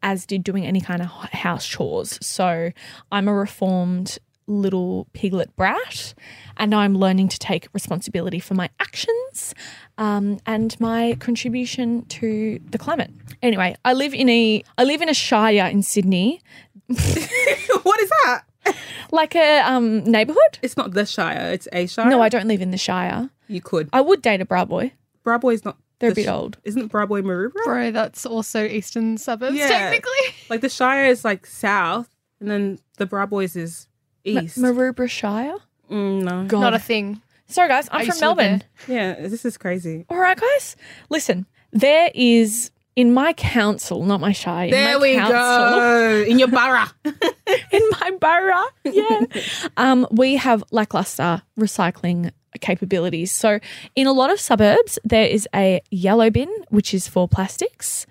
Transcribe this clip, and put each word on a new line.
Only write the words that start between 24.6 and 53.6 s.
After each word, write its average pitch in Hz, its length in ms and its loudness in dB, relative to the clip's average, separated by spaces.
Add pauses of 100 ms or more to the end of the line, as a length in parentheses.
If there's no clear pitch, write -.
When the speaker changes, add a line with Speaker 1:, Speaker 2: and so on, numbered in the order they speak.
Speaker 1:
boy. 202 280 -4 (300)
Speaker 2:
Bra 240 140 0
boy's 240 280 0
not 202 120 -8 (220)
Speaker 1:
They're 233 120 2
a - 20 -4
Speaker 2:
the 214 80 -4
Speaker 1:
bit - 60 -4
Speaker 2:
sh-, - 40 -2
Speaker 1:
old. - 320 -8
Speaker 2:
Isn't 214 240 -6
bra 208 180 -2
boy 202 160 -4
Maroubra? 196 440 -4
Speaker 3:
Bro, 240 260 -2
that's 220 340 -6
also 226 380 -4
eastern 220 540 -4
suburbs, 254 400 -6
Speaker 2:
Yeah. 285 100 0
Speaker 3:
technically. 453 440 -2 (180)
<laughs> - 200 -18
Speaker 2:
Like, 226 120 -4
the 262 80 -2
Shire 269 360 0
is, 254 200 2
like, 202 200 -2
south, 202 600 -2 (320)
and 208 100 -8
then 202 300 -2 (180)
the 202 80 -4
bra 202 200 -4
boys 196 300 -4
is 170 320 -10 (380)
Speaker 1:
Ma-, 202 160 0
Speaker 2:
east. 165 160 -10
Speaker 1:
Maroubra 247 520 0
Shire? 233 460 -6 (360)
Speaker 2:
Mm, 196 320 -2
no. 180 220 -4
Speaker 1:
God. 208 160 0
Speaker 3:
Not 240 120 4
a 226 60 0
thing. 208 420 -4 (260)
Speaker 1:
Sorry, 359 200 2
guys, 262 240 0
I'm - 100 -4
Speaker 3:
I - 20 -4
Speaker 1:
from - 40 -2
Speaker 3:
used 339 120 -2
to 302 100 2
live 349 80 2
Speaker 1:
Melbourne. 196 260 2 (240)
Speaker 3:
there. 214 320 -2
Speaker 2:
Yeah, 160 80 -10
this 220 180 -8
is 233 120 -4
crazy. 170 520 -6
Speaker 1:
All 349 80 -4
right, 370 220 4
guys. 523 360 0 (340)
Listen, 190 360 -2 (260)
there 294 440 6
is, 233 560 4 (240)
in 247 180 6
my 285 200 4
council, 208 720 -2
not 196 160 0
my 202 100 0
shire, 175 340 -2
in 175 60 -2
Speaker 2:
There 277 260 2
Speaker 1:
my 285 40 0
Speaker 2:
we 269 140 4
Speaker 1:
council, 220 200 2 (440)
Speaker 2:
go. 226 480 4
In 233 120 6
your 262 80 6
borough. 247 380 2 (180)
<laughs> - 0 -
Speaker 1:
<laughs> - 680 -2
in 403 100 4 (180)
my 349 200 -2
borough, 370 500 2 (160)
yeah. 427 400 2 (240)
Speaker 2:
<laughs> - 280 -8
Speaker 1:
Um, 254 340 4
we 262 260 4
have 240 340 2
lackluster 180 680 -2 (180)
recycling 175 720 -2 (300)
capabilities. 180 680 -2
So 214 280 0 (360)